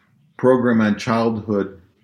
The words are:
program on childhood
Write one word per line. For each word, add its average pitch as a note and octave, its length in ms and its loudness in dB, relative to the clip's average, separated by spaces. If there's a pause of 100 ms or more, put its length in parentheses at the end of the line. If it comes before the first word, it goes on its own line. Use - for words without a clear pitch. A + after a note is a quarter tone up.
(360)
program B2 440 2
on G#2 180 2
childhood A2 840 -2 (240)